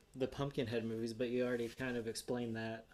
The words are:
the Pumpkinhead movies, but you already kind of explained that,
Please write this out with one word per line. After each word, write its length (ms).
the 100
Pumpkinhead 580
movies, 300
but 140
you 180
already 220
kind 280
of 120
explained 480
that, 360